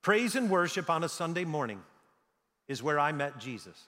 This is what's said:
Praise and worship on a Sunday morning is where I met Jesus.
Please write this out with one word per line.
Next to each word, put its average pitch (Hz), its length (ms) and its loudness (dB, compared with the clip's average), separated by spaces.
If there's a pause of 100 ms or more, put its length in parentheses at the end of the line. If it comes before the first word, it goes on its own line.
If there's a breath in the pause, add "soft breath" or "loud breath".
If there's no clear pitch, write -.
Praise 220 340 4
and 247 140 2
worship 175 400 2
on 165 160 2
a 156 40 -2
Sunday 175 360 -2
morning 131 340 -2 (880)
is 123 160 -6
where 147 160 2
I 147 140 2
met 143 260 -4
Jesus. 104 480 -12